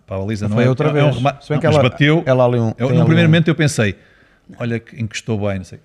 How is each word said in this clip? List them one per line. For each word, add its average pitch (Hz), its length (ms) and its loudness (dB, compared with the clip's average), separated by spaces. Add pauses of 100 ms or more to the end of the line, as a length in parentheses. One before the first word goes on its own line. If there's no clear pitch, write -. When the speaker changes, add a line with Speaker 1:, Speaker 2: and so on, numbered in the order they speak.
Speaker 1:
para 95 80 -10
a 95 40 -6
baliza, 104 280 -6
não 104 80 -4
Speaker 2:
Foi 120 100 2
Speaker 1:
é? 131 40 2
Speaker 2:
outra 147 180 0
Speaker 1:
É, 151 40 0
é 147 120 0
um - 40 4
Speaker 2:
vez. 131 100 0
Speaker 1:
remate, 131 260 -4
Speaker 2:
Se - 60 -16
bem 151 80 0
Speaker 1:
não, - 40 -2
Speaker 2:
que 165 60 0
Speaker 1:
mas 151 80 4
Speaker 2:
ela, 135 140 4
Speaker 1:
bateu. 156 360 2
Speaker 2:
ela 127 200 2
ali 123 140 0
um, 113 100 0
Speaker 1:
Eu, - 60 -4
Speaker 2:
tem - 120 -4
Speaker 1:
num - 60 0
Speaker 2:
ali 165 120 4
Speaker 1:
primeiro 165 220 4
Speaker 2:
um 160 40 4
Speaker 1:
momento 165 180 4
eu 156 60 0
pensei, 123 400 -2 (600)
"Olha 117 220 -6
que - 220 -16
encostou 110 380 -6
bem", 101 180 -4
não 92 80 -10
sei. - 200 -20